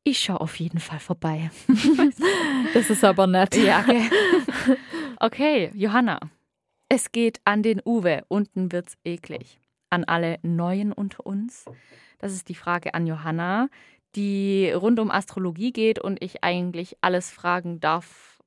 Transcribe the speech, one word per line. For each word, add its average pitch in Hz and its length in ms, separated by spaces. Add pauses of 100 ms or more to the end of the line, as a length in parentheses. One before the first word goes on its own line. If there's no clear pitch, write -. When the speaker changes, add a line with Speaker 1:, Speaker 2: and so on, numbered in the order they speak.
Speaker 1:
Ich 277 180
schau 185 160
auf 156 240
jeden 165 180
Fall 160 220
vorbei. 160 500 (180)
Speaker 2:
<laughs> 233 120 (960)
Das 226 160
ist 214 140
aber 190 220
nett. 185 300
Speaker 1:
Ja, 202 240
okay. 233 300
<laughs> 349 640 (420)
Okay, 254 560
Johanna. 208 460 (680)
Es - 220
geht 233 340
an 208 180
den 220 220
Uwe. 180 440
Unten 190 420
wird's 180 340
eklig. - 540 (320)
An 175 140
alle 170 380
Neuen 175 500
unter 196 320
uns. 202 400 (540)
Das 202 140
ist 190 160
die 175 60
Frage 175 400
an 170 120
Johanna, 165 640 (460)
die 196 580
rund 220 280
um 220 100
Astrologie 190 640
geht 220 260
und - 240
ich - 220
eigentlich 175 560
alles 180 300
fragen 175 500
darf, - 680